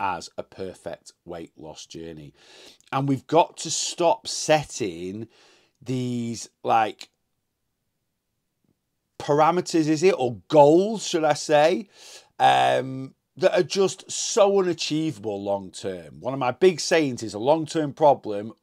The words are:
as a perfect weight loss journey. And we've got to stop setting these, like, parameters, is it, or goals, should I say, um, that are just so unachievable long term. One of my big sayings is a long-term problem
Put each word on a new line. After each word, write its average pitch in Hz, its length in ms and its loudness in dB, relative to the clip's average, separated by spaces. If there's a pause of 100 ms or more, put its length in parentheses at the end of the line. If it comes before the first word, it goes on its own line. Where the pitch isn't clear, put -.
as 90 380 -6
a - 40 -10
perfect - 680 -14 (140)
weight 85 320 -14
loss 73 260 -18
journey. 80 480 -18 (580)
And 139 160 -4
we've 135 200 -2
got - 320 0
to 165 120 -10
stop - 560 -2
setting 107 1000 -4 (540)
these, 123 640 -6 (160)
like, 110 460 0 (2000)
parameters, 156 720 2
is 156 140 0
it, 185 140 4
or 123 320 -4
goals, 170 580 6
should 160 180 -2
I 147 100 2
say, 160 560 2 (480)
um, 131 760 0 (220)
that 180 220 4
are 180 40 4
just 185 480 -2
so 202 480 2
unachievable 151 840 -4
long 98 280 -4
term. 82 500 -12
One 113 120 -8
of 135 80 -8
my 123 100 0
big 180 300 2
sayings 143 420 0
is 101 120 -10
a 104 40 -8
long-term 147 540 0
problem 110 720 0